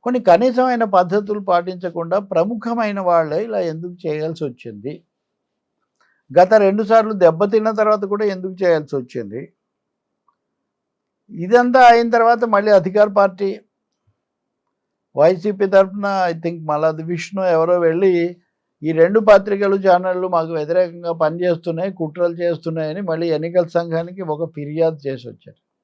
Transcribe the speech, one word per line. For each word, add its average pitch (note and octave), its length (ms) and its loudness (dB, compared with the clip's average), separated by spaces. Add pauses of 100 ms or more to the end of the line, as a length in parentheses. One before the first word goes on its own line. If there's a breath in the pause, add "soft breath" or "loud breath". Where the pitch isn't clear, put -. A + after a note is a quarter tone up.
కొన్ని B3 180 -2
కనీసమైన A#3+ 640 2
పద్ధతులు G3 560 0
పాటించకుండా F3 760 -4
ప్రముఖమైన G#3 840 -4
వాళ్ళే E3+ 440 0
ఇలా G#3+ 160 -6
ఎందుకు F3 360 -8 (100)
చేయాల్సి D#3+ 380 -6
వచ్చింది? A#2+ 580 -14 (1400)
గత F#3 160 6
రెండు G#3 280 4
సార్లు A3 300 2
దెబ్బతిన్న G3+ 580 2
తర్వాత G#3+ 300 0
కూడా G3+ 240 -4
ఎందుకు F#3 380 -6
చేయాల్సి D#3 340 0
వచ్చింది? B2 560 -10 (1800)
ఇదంతా A#3+ 500 2
అయిన A#3 300 8
తర్వాత A#3 340 2
మళ్ళీ G#3+ 280 2
అధికార G3+ 360 4
పార్టీ G3 520 -2 (1600)
వైసీపీ F#3+ 500 2
తరఫున, F#3+ 680 0
I - 60 -6
think, E3+ 260 -8
మల్లాది D#3 380 -2
విష్ణు F3 400 -8
ఎవరో F3 360 2
వెళ్ళి, F3 580 0 (460)
"ఈ D#3 100 -4
రెండు F3+ 280 2
పత్రికలు, G3+ 560 4 (120)
ఛానళ్ళు F3+ 400 2
మాకు E3 240 -2
వ్యతిరేకంగా E3+ 600 -4
పనిచేస్తున్నాయి, E3+ 800 -4
కుట్రలు E3+ 420 -4
చేస్తున్నాయని" E3 680 -6
మళ్ళీ E3+ 300 -4
ఎన్నికల E3+ 360 -2
సంఘానికి E3+ 560 -6
ఒక D#3+ 320 -8
ఫిర్యాదు D3+ 520 -4
చేసి B2 220 -10
వచ్చారు. - 420 -20 (140)